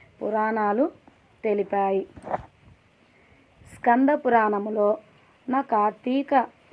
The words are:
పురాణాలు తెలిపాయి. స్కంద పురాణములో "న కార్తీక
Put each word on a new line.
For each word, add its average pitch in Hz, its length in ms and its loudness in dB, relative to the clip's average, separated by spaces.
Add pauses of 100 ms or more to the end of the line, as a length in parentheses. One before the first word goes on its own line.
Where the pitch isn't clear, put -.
(220)
పురాణాలు 214 880 -2 (340)
తెలిపాయి. 196 640 -2 (1700)
స్కంద 254 360 2
పురాణములో 214 880 0 (520)
"న 254 120 0
కార్తీక 254 720 -2 (380)